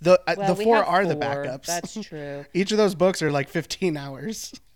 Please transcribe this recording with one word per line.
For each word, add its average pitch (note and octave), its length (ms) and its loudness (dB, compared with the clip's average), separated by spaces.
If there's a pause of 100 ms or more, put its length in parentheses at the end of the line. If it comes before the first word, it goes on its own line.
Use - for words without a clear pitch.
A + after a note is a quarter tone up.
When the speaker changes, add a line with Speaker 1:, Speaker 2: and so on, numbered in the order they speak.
Speaker 1:
the, F3+ 260 6
uh, E3+ 120 0
Speaker 2:
Well, G3 100 -4
Speaker 1:
the F#3 100 2
Speaker 2:
we G#3 60 -2
Speaker 1:
four A3+ 120 6
Speaker 2:
have G3+ 120 4
Speaker 1:
are F#3 180 2
the D#3+ 80 0
Speaker 2:
four. D3 80 -4
Speaker 1:
backups. C#3 440 -6
Speaker 2:
That's E3+ 280 -6
true. C#3+ 540 -12
Speaker 1:
<laughs> - 60 -10
Each F#3+ 160 0
of G#3+ 80 0
those G3+ 160 4
books F3 280 2
are, D#3 80 2
like, C#3+ 180 0
fifteen E3 480 -4
hours. C#3 560 -10 (240)